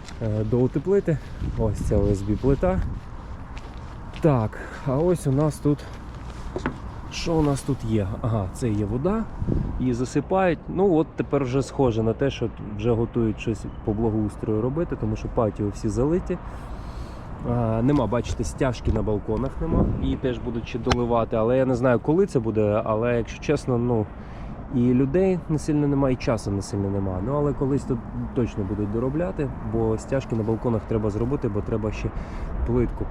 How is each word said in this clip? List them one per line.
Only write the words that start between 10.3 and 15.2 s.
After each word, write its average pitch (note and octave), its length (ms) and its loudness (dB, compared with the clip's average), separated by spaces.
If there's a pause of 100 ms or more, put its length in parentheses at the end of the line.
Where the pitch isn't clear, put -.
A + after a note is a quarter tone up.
Ну F#3 280 4
от D#3 200 4
тепер C#3 280 0
вже C3 200 2
схоже A#2 400 2
на A2+ 100 2
те, C#3 160 2
що A#2+ 200 -2 (280)
вже A2 140 2
готують A2+ 480 2
щось - 260 -4 (200)
по A2 80 2
благоустрою G#2+ 680 0
робити, C#3 400 -2
тому A2 140 -2
що - 120 -6